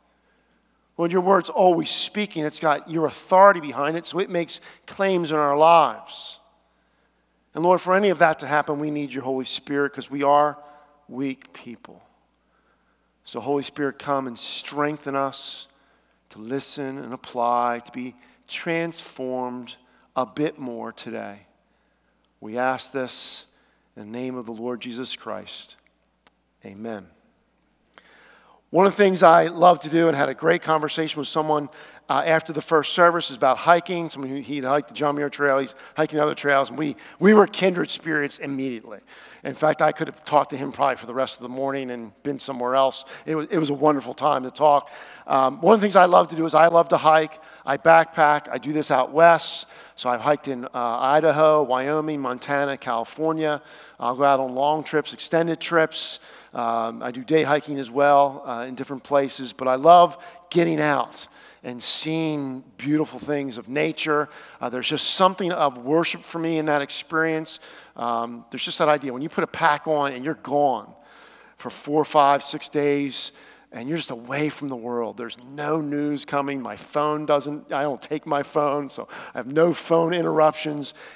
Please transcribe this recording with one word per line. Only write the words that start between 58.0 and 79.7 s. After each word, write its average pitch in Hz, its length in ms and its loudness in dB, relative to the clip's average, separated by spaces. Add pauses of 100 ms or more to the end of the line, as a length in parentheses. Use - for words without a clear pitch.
uh, 123 240 -8
in 131 60 -12
different 131 300 -10
places, 135 500 -2
but 127 140 -6
I 127 80 2
love 170 420 8 (320)
getting 165 320 2
out 139 460 -2 (360)
and 123 200 -12
seeing 151 800 -4 (140)
beautiful 147 420 -2
things 139 400 -6
of 104 100 -14
nature. 151 580 -2 (320)
Uh, 127 80 -6
there's 123 220 -6
just 151 220 -4
something 185 400 2
of 147 260 0
worship 160 460 -2
for - 160 -10
me 160 180 -2
in 156 80 -2
that 147 160 0
experience. 160 800 -4 (360)
Um, 117 540 -6
there's - 160 -8
just - 140 -6
that 160 80 2
idea, 143 260 2
when 127 80 -8
you 160 80 -6
put 180 140 -2
a 151 40 0
pack 151 400 0
on 143 260 0
and 127 120 -10
you're 160 80 -4
gone 135 580 -2 (640)
for 123 120 -14
four, 147 340 -2
five, 143 380 4
six - 280 -10
days, 143 640 -2 (400)
and 120 160 -10
you're 165 80 -4
just 143 140 -8
away 131 360 -6
from 143 220 -8
the 131 80 -8
world. 113 400 -6
There's 117 260 -10
no 147 380 -4
news 147 420 -4
coming. 139 380 -4
My 107 160 -10
phone 151 480 -2
doesn't, 147 480 -2
I 139 80 -2
don't 143 200 -4
take 156 240 -8
my 143 160 0
phone, 143 480 -2
so - 200 -14 (260)
I - 20 -12
have 120 100 -10
no 160 260 2